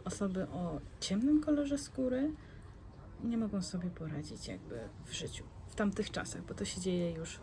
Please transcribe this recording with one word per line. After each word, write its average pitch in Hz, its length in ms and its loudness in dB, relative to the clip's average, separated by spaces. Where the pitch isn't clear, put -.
osoby 185 380 0
o 170 380 -2
ciemnym 269 400 6
kolorze 285 380 4
skóry 262 520 2
nie 233 140 4
mogą 202 240 2
sobie 180 280 0
poradzić 156 580 -6
jakby 107 320 -6
w - 80 -10
życiu, - 320 -6
w - 60 -12
tamtych 202 360 2
czasach, 185 320 -4
bo 185 120 -6
to 208 100 -2
się 190 160 -4
dzieje 175 320 4
już 160 300 -6